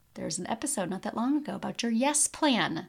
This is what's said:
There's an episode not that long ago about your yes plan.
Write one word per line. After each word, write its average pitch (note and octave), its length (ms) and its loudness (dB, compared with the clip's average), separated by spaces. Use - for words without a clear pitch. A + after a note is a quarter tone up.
There's - 240 -6
an F3+ 100 -6
episode A3 420 -2
not F#3+ 120 -6
that - 140 -6
long B3+ 200 2
ago A#3+ 200 -2
about F#3+ 260 -6
your A#3 80 0
yes C4+ 380 4
plan. F#3+ 600 2